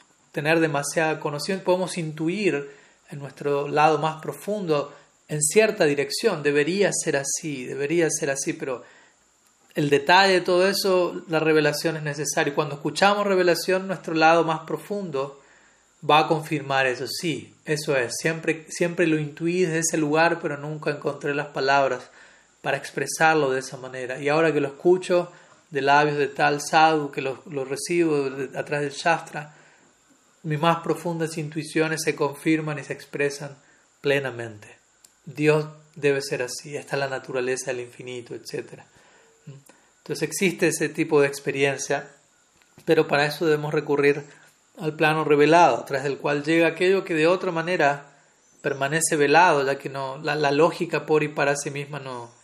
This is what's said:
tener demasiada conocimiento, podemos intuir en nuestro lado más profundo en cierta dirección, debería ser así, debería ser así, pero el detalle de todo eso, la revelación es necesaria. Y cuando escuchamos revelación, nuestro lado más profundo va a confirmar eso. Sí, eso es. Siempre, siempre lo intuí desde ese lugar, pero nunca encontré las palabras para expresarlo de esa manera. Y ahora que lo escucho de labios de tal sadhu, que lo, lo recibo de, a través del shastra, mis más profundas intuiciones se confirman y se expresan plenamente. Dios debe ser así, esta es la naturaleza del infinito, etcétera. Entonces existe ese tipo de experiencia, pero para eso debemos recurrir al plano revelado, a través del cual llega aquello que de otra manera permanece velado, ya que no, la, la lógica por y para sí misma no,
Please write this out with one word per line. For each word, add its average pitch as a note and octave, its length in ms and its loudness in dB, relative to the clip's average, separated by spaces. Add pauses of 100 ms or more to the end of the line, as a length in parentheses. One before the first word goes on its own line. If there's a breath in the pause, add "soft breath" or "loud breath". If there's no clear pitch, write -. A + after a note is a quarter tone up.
(320)
tener D#3+ 300 2
demasiada D3+ 580 0
conocimiento, D#3+ 460 -6
podemos F3+ 320 0
intuir D#3+ 760 -2 (380 loud breath)
en D3 100 -14
nuestro C#3+ 480 -4
lado D3+ 300 4
más D3+ 240 -4
profundo D#3+ 760 -4 (320 loud breath)
en D3+ 140 -4
cierta G#3+ 420 2
dirección, D3 580 0
debería D3 520 2
ser C#3+ 240 -2
así, C3+ 480 -6
debería C#3+ 440 0
ser D3+ 200 -4
así, C#3 240 -4
pero C3+ 300 -8 (920 loud breath)
el D3+ 160 0
detalle F3 440 6
de F3+ 80 4
todo F3+ 260 2
eso, F#3 600 0
la D#3+ 100 2
revelación D#3 560 2
es D3+ 80 -8
necesaria. D3 480 -2
Y - 20 -8
cuando D3 220 -2
escuchamos G3+ 500 2
revelación, F#3 600 2
nuestro F3 260 -6
lado D#3+ 300 6
más D#3 240 -2
profundo D#3 720 -6 (640 soft breath)
va D3 160 6
a D#3 80 2
confirmar C#3 600 0
eso. B2 200 -4
Sí, B2+ 560 -6
eso D3+ 320 -2
es. A#2+ 240 -2
Siempre, D#3+ 480 -4
siempre F3 400 0
lo D#3 100 2
intuí E3 440 -2
desde D#3+ 180 0
ese E3 180 -2
lugar, D#3+ 440 2
pero D3 160 -6
nunca D3+ 340 -6
encontré C#3+ 420 -4
las C#3+ 140 -4
palabras C3+ 640 0 (520 soft breath)
para C#3 140 -2
expresarlo D3+ 760 2
de C3 100 -2
esa C3 160 -12
manera. B2+ 420 -10
Y C#3+ 80 -2
ahora D#3+ 240 4
que D3 80 2
lo C#3 80 0
escucho F3 640 2 (380 loud breath)
de C#3 120 -4
labios D3 360 4
de C#3 100 2
tal D3 340 0
sadhu, D#3+ 480 4
que D3 120 -8
lo, C3 240 -6
lo C#3+ 180 -6
recibo C#3+ 680 0
de, C3 300 -8
a C3+ 60 -4
través D3 240 -4
del - 100 -14
shastra, D#3+ 560 -4 (880 soft breath)
mis D3+ 160 -2
más E3 200 2
profundas E3 580 -4
intuiciones D#3 680 -2
se D3 100 0
confirman D3+ 640 -2
y C3+ 60 -12
se - 80 -10
expresan C#3+ 640 -6 (460 soft breath)
plenamente. A#2 640 -4 (560)
Dios D3+ 420 2 (300)
debe C#3 260 0
ser C3+ 200 -4
así, C#3+ 340 -10
esta C3+ 220 -6
es - 20 -2
la C#3 80 -2
naturaleza C3 640 -4
del B2 80 -6
infinito, B2 560 -12
etcétera. - 500 -12 (1120 soft breath)
Entonces D#3 300 -8
existe E3+ 400 0
ese D#3 220 -2
tipo D#3 320 2
de C#3+ 60 4
experiencia, C#3 840 -2 (760)
pero D#3 220 2
para D3 180 2
eso D3+ 200 -4
debemos D3+ 280 0
recurrir C#3+ 500 2 (560 loud breath)
al D#3 160 -4
plano D#3 280 2
revelado, D3 540 6
a B2 80 -8
través C3+ 180 -4
del C#3 140 -2
cual D3 260 -2
llega E3 240 4
aquello F#3 360 2
que F3+ 100 -6
de D#3 140 4
otra F#3 240 2
manera D#3+ 640 0 (440 soft breath)
permanece D3 540 -2
velado, D3 500 6
ya C#3 120 0
que D3 120 -10
no, C3+ 280 -8
la, D3+ 180 -4
la C#3+ 160 0
lógica D#3+ 540 0
por D3+ 180 2
y D3 40 -4
para C#3+ 280 0
sí D3 140 -6
misma C#3+ 300 -10
no, B2 320 -12 (120)